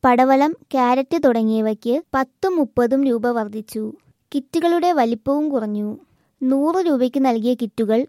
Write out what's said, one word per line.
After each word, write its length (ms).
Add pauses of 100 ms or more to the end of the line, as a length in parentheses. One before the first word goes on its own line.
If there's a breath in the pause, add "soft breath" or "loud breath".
പടവലം, 520 (180)
ക്യാരറ്റ് 480
തുടങ്ങിയവയ്ക്ക് 760 (160)
പത്തും 440
മുപ്പതും 500
രൂപ 240
വർദ്ധിച്ചു. 560 (480)
കിറ്റുകളുടെ 600
വലിപ്പവും 560
കുറഞ്ഞു. 400 (520)
നൂറ് 380
രൂപയ്ക്ക് 420
നൽകിയ 340
കിറ്റുകൾ 540